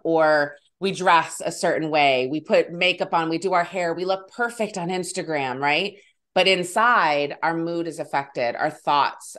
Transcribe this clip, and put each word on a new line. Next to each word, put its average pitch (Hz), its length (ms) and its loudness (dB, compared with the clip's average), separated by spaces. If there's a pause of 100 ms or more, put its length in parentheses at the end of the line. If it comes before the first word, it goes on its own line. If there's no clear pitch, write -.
or 156 520 2 (220)
we 190 140 -2
dress 170 520 2
a 175 60 -2
certain 156 400 -2
way, 135 400 2
we 151 100 -4
put 175 320 2
makeup 180 400 -2
on, 165 160 0
we 165 100 -2
do 185 160 -2
our 175 100 2
hair, 175 280 -4
we 175 120 -4
look 190 260 -4
perfect 226 480 -4
on 170 100 -4
Instagram, 160 720 -4
right? 151 340 0 (380)
But 185 140 4
inside, 165 960 2
our 165 140 0
mood 170 320 -4
is 151 100 -10
affected. 139 560 -4
Our 151 160 -2
thoughts - 680 -2